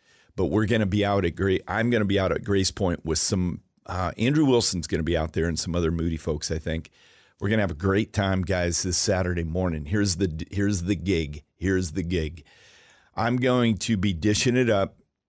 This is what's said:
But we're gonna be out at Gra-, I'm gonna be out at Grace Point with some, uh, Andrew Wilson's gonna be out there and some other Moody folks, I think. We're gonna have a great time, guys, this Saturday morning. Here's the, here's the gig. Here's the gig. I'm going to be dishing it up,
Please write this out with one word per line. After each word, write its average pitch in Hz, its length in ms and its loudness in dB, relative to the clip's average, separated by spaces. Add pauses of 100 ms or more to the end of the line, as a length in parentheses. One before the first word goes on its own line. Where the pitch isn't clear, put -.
(360)
But 92 100 2
we're 101 200 2
gonna 110 200 2
be 98 180 2
out 101 200 2
at 85 120 -2
Gra-, 95 220 2 (100)
I'm 113 220 0
gonna 110 140 2
be 98 140 2
out 95 140 2
at - 120 -4
Grace 98 260 2
Point 90 340 -2
with 82 140 -2
some, 90 420 -2 (260)
uh, 90 300 -4
Andrew 147 280 2
Wilson's 117 420 2
gonna 80 160 -2
be 82 140 0
out 78 160 -2
there 82 140 0
and 82 120 -2
some 85 180 -4
other 82 140 2
Moody 82 260 -2
folks, 78 360 -4
I 80 60 -4
think. 80 320 -6 (500)
We're 101 100 -2
gonna 110 120 2
have 87 100 0
a - 20 -8
great 95 380 0
time, 95 300 2
guys, 87 420 0
this 90 120 -2
Saturday 90 480 0
morning. 82 420 -2
Here's 98 300 0
the, 85 340 -2
here's 101 340 -2
the 98 120 0
gig. 82 460 -2 (140)
Here's 92 360 0
the 87 120 -4
gig. 82 400 -4 (720)
I'm 120 200 0
going 123 420 2
to 113 180 0
be 98 160 2
dishing 107 440 2
it 127 140 2
up, 98 240 2 (340)